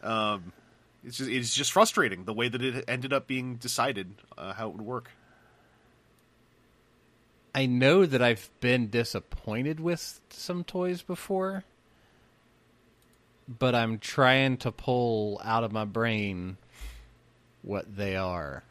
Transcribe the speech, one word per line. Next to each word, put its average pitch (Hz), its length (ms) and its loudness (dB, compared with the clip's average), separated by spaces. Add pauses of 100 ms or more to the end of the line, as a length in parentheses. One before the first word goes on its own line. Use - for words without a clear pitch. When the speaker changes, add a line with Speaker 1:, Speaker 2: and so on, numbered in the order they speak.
Speaker 1:
Um, 104 500 -2 (520)
it's 123 120 -14
just, 131 140 -4
it's 120 240 0
just 143 180 0
frustrating 135 520 4
the 110 100 -6
way 120 140 0
that 120 140 -4
it 131 240 -4
ended 127 280 -2
up 135 120 0
being 127 300 -4
decided, 117 580 -2 (220)
uh, 95 160 -10
how 110 160 -8
it 85 80 -8
would 107 100 -12
work. 120 240 -8 (2500)
Speaker 2:
I 135 120 2
know 135 380 8
that 135 160 2
I've 120 300 2 (100)
been 123 300 2
disappointed 117 880 -2
with 165 500 -4
some 175 360 -6
toys 180 380 -4
before, 190 600 -4 (1800)
but 123 260 0
I'm 113 240 2
trying 131 600 4
to 117 140 -4
pull 113 720 0
out 113 180 2
of 110 80 -2
my 110 140 -2
brain 101 720 -2 (1040)
what 101 340 -8
they 98 200 -2
are. 87 540 -4